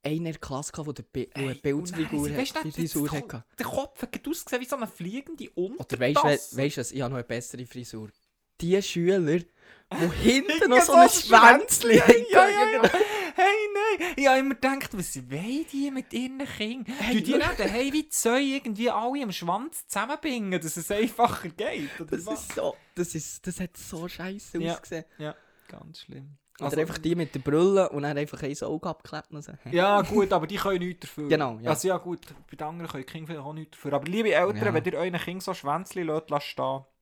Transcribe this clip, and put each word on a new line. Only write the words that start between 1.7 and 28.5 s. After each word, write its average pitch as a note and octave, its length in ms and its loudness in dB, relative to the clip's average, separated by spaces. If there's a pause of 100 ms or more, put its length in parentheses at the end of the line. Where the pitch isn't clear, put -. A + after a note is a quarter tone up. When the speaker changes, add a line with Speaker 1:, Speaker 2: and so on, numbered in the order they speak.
Speaker 2:
und C#3+ 100 -2
dann, - 40 -4
Speaker 1:
hat, D3 80 -2
Speaker 2:
weißt C4+ 160 -6
du, D#4+ 60 -4
Speaker 1:
die D#3 80 -6
Frisur D3+ 380 -4
Speaker 2:
der, D3+ 100 -4
Speaker 1:
hat - 100 -12
gehabt. - 300 -16
Speaker 2:
der - 60 -4
Kopf - 360 -6
hat - 260 -10
ausgesehen C4+ 340 -6
wie B3+ 40 -10
so C#4+ 120 -4
eine A#3 100 -6
fliegende A3+ 680 -12
Speaker 1:
Oder F#3 160 -4
Speaker 2:
Untertasse. - 280 -8
Speaker 1:
weisst D3 540 2
du, A2+ 40 -6
we-, B2+ 60 -2
weisst D3+ 140 -2
du C#3 40 -6
was, A2+ 100 -8
ich C3+ 100 -6
habe B2 100 -4
noch C3+ 60 -6
eine A#2+ 80 -6
bessere A#2+ 400 -10
Frisur. A#2 440 -14 (520)
Die F#3 200 4
Schüler, F3 580 2 (280)
Speaker 2:
<laughs> - 220 -20
Speaker 1:
wo E3+ 220 0
hinten C#4 580 4
noch B3 80 6
Speaker 2:
Hinten - 80 2
Speaker 1:
so - 80 2
ein E4+ 160 12
Speaker 2:
so A#3 240 4
ein A#3+ 260 12
Speaker 1:
Schwänzchen - 320 2
Speaker 2:
Schwänzchen. A3 100 10 (140)
Speaker 1:
hängt. A#4 160 0
Speaker 2:
Ja, F#4 160 10
ja, G4+ 240 4
ja. A4 100 2
Speaker 1:
Genau. - 120 6 (420)
Speaker 2:
Hey, G4+ 640 2
nein! F4 180 -4
Ich C4+ 120 4
habe C4 120 6
immer C4+ 140 0
gedacht, C4+ 420 -2
was F#3 200 -6 (160)
wollen A3+ 400 -6
die C#4 180 -4
mit C4 240 -8
ihren B3+ 320 -6
Kindern? A#3 520 -8
Speaker 1:
Hey, A#3+ 180 0
Speaker 2:
Tun G3+ 80 2
die E3+ 80 0
Speaker 1:
ja. - 60 0 (100)
Speaker 2:
nicht F4+ 120 -4
daheim A3+ 340 -2
wie D4+ 160 -4
Zäune C4+ 320 0
irgendwie B3+ 500 -4
alle B3 320 -4
am G#3+ 80 -6
Schwanz F#3+ 560 -6
zusammenbinden, A3+ 720 -4
dass D#3+ 160 -8
es E3 140 -8
einfacher A3 580 0
geht? - 500 -8
Oder D3+ 180 -6
Speaker 1:
Das E3+ 100 -10
Speaker 2:
was? - 140 -6
Speaker 1:
ist - 140 -14
so, - 200 -4 (180)
das F3 220 -6
ist, - 320 -10
das F3+ 120 -10
hat F#3 160 -8
so E3+ 320 -12
scheiße F#3 520 -10
Speaker 2:
Ja. E3 160 -2
Speaker 1:
ausgesehen. D#3+ 300 -12 (120)
Speaker 2:
Ja, D3+ 180 -10 (320)
ganz - 340 -20
schlimm. C#3 360 -20 (220)
Speaker 1:
Oder D3 60 -10
Speaker 2:
Also D3 140 -2
Speaker 1:
einfach D#3+ 200 -4
die E3 160 0
mit E3 180 -6
der C#3+ 60 -6
Brille F3 500 4
und C#3+ 140 -6
dann D3 160 -4
einfach D3+ 240 -8
ein C#3+ 180 -8